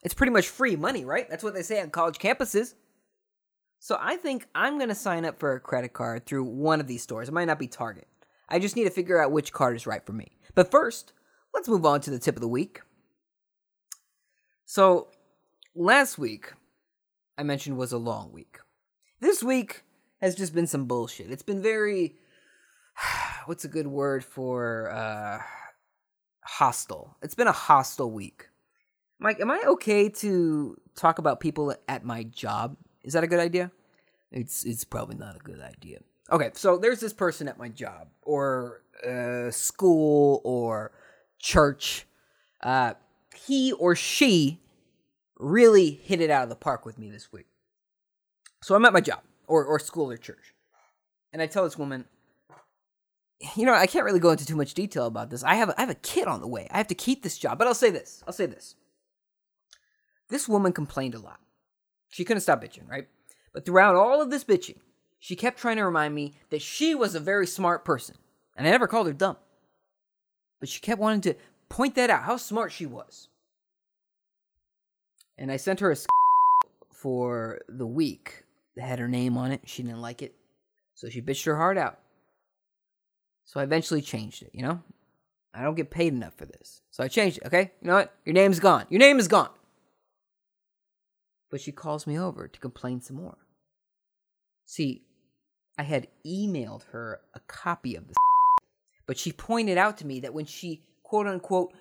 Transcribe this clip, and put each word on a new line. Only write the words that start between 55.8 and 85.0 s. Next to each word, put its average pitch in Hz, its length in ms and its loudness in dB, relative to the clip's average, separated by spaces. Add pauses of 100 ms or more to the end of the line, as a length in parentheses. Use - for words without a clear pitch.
have 254 80 -2
a - 40 -8
kid - 340 -4
on 139 120 -4
the - 80 -10
way. 113 220 -8
I - 80 -2
have 214 100 -2
to 175 60 -6
keep - 280 -4
this 175 140 -8
job. 120 220 -4
But 233 80 2
I'll 240 80 4
say 233 160 4
this. - 360 -6
I'll 180 60 -8
say 185 140 -2
this. - 300 -14 (1500)
This 277 180 -4
woman 202 240 4
complained 135 420 -6
a 113 40 -14
lot. 92 220 -20 (680)
She - 160 -8
couldn't 214 180 -2
stop 180 200 2
bitching, - 260 -18
right? 135 200 -12 (440)
But - 140 -12
throughout 185 300 8
all 254 260 6
of 254 80 -4
this 269 140 -4
bitching, - 340 0 (440)
she 180 140 -10
kept 240 200 -2
trying 226 200 -2
to 208 80 0
remind 151 320 0
me 143 180 -8 (160)
that 151 100 -4
she 311 360 -2
was 202 180 0
a 160 60 -6
very 185 260 2
smart 175 380 -2
person. 147 320 -4 (400)
And - 100 -2
I 175 60 6
never 247 160 4
called 220 180 0
her 151 60 -2
dumb. 165 240 -2 (1200)
But 135 100 -12
she - 120 -12
kept 208 200 -2
wanting 214 200 2
to 175 160 0 (320)
point 254 260 -2
that 247 160 2
out, 170 140 2
how 233 120 -2
smart 214 360 -6
she 165 140 -10
was. - 420 -18 (2000)
And 135 140 -8
I 135 60 -4
sent 190 200 -2
her 190 140 2
a 139 40 -4
sc- - 140 -2 (840)
for 123 760 -4
the 123 180 -8
week 127 560 -4 (320)
that 123 80 -14
had 127 160 -6
her 120 80 -6
name 123 320 0
on 127 140 -2
it. 135 120 -8
She - 200 -12
didn't 117 180 -10
like 120 200 -14
it. - 120 -14 (600)
So 120 120 -16
she 117 140 -10
bitched - 240 -6
her 151 100 2
heart 185 220 2
out. 131 220 -4 (1400)
So - 160 -8
I - 20 -2
eventually 156 400 0
changed - 400 -12
it, - 100 -20
you 127 100 -12
know? 165 200 -6 (720)